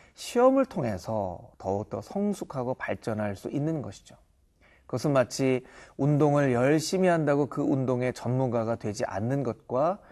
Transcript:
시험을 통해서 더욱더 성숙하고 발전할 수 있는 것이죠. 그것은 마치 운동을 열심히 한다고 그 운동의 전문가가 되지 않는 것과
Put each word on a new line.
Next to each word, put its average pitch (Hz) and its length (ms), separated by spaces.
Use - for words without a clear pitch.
시험을 262 520
통해서 104 920
더욱더 104 460
성숙하고 147 720
발전할 104 640
수 - 120
있는 151 320
것이죠. - 360
그것은 139 220
마치 131 500
운동을 143 560
열심히 156 560
한다고 147 380
그 - 160
운동의 127 500
전문가가 120 640
되지 107 300
않는 123 360
것과 135 580